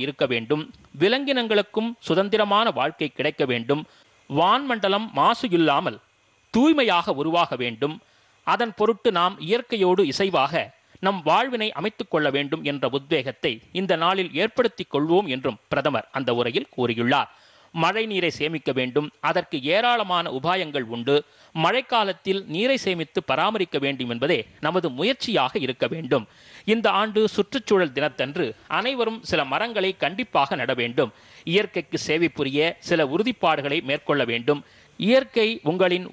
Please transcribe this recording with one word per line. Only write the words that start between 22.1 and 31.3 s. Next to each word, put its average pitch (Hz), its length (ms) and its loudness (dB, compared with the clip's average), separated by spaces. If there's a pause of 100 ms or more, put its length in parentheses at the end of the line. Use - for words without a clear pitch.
நீரை 247 300 2
சேமித்து 175 360 -4 (100)
பராமரிக்க 180 540 0
வேண்டும் 131 300 -4
என்பதே 135 240 0 (280)
நமது 165 320 0
முயற்சியாக 180 540 0 (140)
இருக்க 127 280 -2
வேண்டும். 127 300 0 (480)
இந்த 220 140 2 (140)
ஆண்டு 214 220 2 (120)
சுற்றுச்சூழல் 190 640 2
தினத்தன்று 143 480 -2 (320)
அனைவரும் 226 420 -2 (100)
சில 151 140 2
மரங்களை 190 480 -2 (120)
கண்டிப்பாக 175 580 0
நட 127 120 -2
வேண்டும். 120 400 -2 (380)